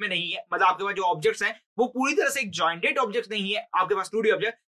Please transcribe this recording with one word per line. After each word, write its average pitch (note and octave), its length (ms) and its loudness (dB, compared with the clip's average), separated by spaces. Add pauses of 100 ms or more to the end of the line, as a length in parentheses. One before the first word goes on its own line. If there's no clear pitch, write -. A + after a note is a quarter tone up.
में G#3 80 -4
नहीं F3 220 -4
है, F#3 220 -8
मतलब F3+ 140 4
आपके F#3 180 2
पास G3 100 -2
जो F#3+ 100 -4
objects E3+ 380 0
हैं A3 180 -4 (180)
वो A#3+ 80 4
पूरी C4 280 0
तरह D4 140 2
से C#4 120 -2
एक G#3 100 -4
jointed E3+ 480 0
ऑब्जेक्ट C4 320 0
नहीं G3+ 240 -4
है, - 200 -6
आपके F3+ 200 2
पास F#3+ 180 -4
टू A3 80 -2
डी G#3+ 100 2
object, G#3 280 0 (140)